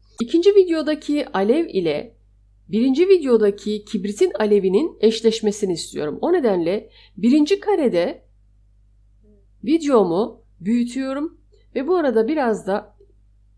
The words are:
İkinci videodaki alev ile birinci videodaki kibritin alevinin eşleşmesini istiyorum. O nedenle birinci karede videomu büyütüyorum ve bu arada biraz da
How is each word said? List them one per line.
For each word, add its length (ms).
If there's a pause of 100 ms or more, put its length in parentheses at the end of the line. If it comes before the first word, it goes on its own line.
(200)
İkinci 340
videodaki 760
alev 340
ile 480 (540)
birinci 400
videodaki 760
kibritin 540
alevinin 600
eşleşmesini 720
istiyorum. 480
O 120
nedenle 580 (260)
birinci 440
karede 640 (1400)
videomu 800 (180)
büyütüyorum 800 (360)
ve 120
bu 100
arada 320
biraz 380
da 320 (600)